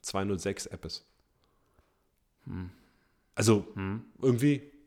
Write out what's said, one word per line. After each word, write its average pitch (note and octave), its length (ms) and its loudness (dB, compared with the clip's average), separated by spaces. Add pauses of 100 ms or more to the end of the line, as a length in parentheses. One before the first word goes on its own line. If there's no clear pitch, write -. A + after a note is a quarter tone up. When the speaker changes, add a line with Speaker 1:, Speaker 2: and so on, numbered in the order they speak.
Speaker 1:
zwei F#2+ 220 -4
null G2 140 -2
sechs G2 280 -4
Eppes. - 380 -12 (1400)
Speaker 2:
Hm. F2+ 260 -10 (640)
Speaker 1:
Also, G#2 400 4
Speaker 2:
Hm. G2 300 -4 (160)
Speaker 1:
irgendwie. C3+ 420 4 (240)